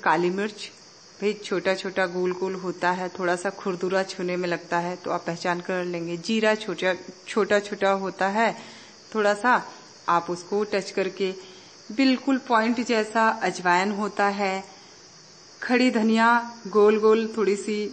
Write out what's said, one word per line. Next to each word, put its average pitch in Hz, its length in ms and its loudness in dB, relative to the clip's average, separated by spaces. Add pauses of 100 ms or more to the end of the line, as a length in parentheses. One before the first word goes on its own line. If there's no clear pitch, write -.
काली 175 260 4
मिर्च, 202 400 -6 (520)
भाई 208 140 0
छोटा 190 400 -2
छोटा 190 320 -2
गोल 180 240 -2
गोल 185 240 -4
होता 180 360 -2
है, 180 180 -4
थोड़ा 180 260 0
सा 180 160 -4
खुरदुरा 190 540 -2
छूने 180 320 -4
में 180 120 -2
लगता 170 300 -2
है 175 160 -4
तो - 160 -8
आप 175 160 -4
पहचान 175 340 -4
कर 180 240 -4
लेंगे। 170 320 -6
जीरा 214 380 2
छोटा, 185 380 -2 (340)
छोटा 208 320 2
छोटा 196 320 0
होता 190 380 -2
है 214 260 0 (600)
थोड़ा 208 180 2
सा, 208 280 2 (480)
आप 170 200 2
उसको 202 340 -4 (100)
टच 190 180 -2
करके 190 420 -2 (580)
बिल्कुल 262 460 2 (100)
पॉइंट 226 400 2
जैसा 220 400 2 (160)
अजवाइन 180 480 2
होता 202 360 0
है, 196 360 -2 (1000)
खड़ी 254 300 4
धनिया 226 360 4 (400)
गोल 208 320 6
गोल 220 280 6 (100)
थोड़ी 202 180 2
सी 208 220 -4 (160)